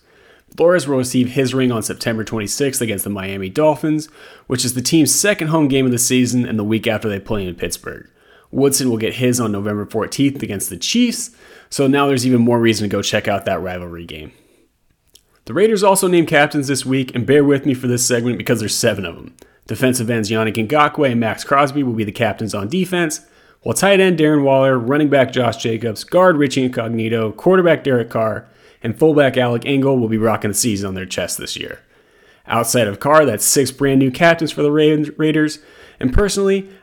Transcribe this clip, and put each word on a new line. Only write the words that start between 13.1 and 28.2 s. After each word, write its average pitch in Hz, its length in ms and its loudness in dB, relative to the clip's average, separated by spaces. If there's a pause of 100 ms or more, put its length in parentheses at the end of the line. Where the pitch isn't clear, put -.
out 101 180 -4
that 92 160 -2
rivalry 87 440 -10
game. 78 260 -16 (1120)
The 113 100 -12
Raiders 202 280 2
also 196 240 2
named 170 200 4
captains 147 400 2
this 135 180 -2
week, 131 300 -2
and 120 100 -2
bear 143 180 4
with 139 220 2
me 139 80 2
for 127 140 -4
this 123 180 0
segment 120 320 0
because 110 220 -2
there's 104 160 -4
seven 101 300 -2
of 85 100 -10
them. - 200 -20 (320)
Defensive 123 420 -2
ends 110 200 -2
Yannick 110 260 0
Ngakoue 147 560 0
and 117 80 0
Max 110 240 -4
Crosby 143 380 0
will 127 120 -2
be 110 100 -2
the 101 80 -4
captains 107 420 -4
on 101 140 -6
defense, 175 540 -2 (400)
while - 120 -4
tight 196 280 4
end 180 180 2
Darren 151 240 4
Waller, 135 340 4
running 139 320 0
back 131 220 4
Josh 120 260 0
Jacobs, 113 460 -4
guard 180 320 4
Richie 135 300 0
Incognito, 113 680 -2
quarterback 175 520 2
Derek 123 260 0
Carr, 110 380 -4 (360)